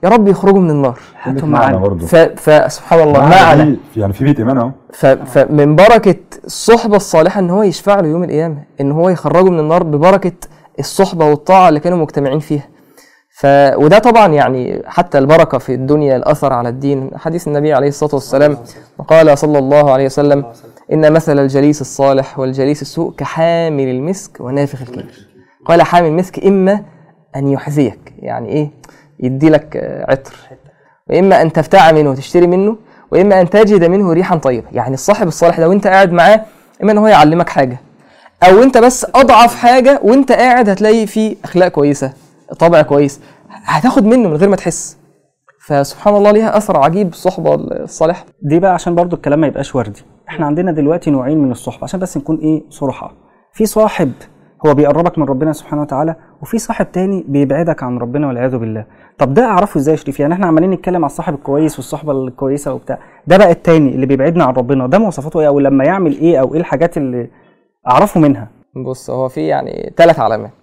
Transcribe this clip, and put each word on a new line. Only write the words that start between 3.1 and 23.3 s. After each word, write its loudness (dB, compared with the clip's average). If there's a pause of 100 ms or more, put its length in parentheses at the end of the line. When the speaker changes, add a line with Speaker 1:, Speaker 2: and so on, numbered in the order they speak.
Speaker 3:
معنا 6
Speaker 1:
معنا. 4
Speaker 3:
دي، -2 (180)
يعني -4
في -6
بيت 0
إيمان -2
أهو. -4 (220)
Speaker 1:
ف-، -4
فمن 2
بركة 4 (300)
الصحبة 0
الصالحة 0
إن 0
هو 0
يشفع 0
له 0
يوم -2
القيامة، -6 (180)
إن -2
هو 0
يخرجه 0
من -2
النار 0
ببركة 0 (480)
الصحبة -2
والطاعة 4
اللي 0
كانوا -2
مجتمعين -4
فيها. -6 (760)
ف-، 4
وده 4
طبعًا 4
يعني -2
حتى -2
البركة 2
في -6
الدنيا، 0
الأثر -2
على -4
الدين، -6
حديث -8
النبي -2
عليه 0
الصلاة -4
والسلام 0 (500)
قال 6
صلى 0
الله 2
عليه 2
وسلم: 0 (480)
"إن 4
مثل 0
الجليس 0
الصالح -2
والجليس -4
السوء -8
كحامل -2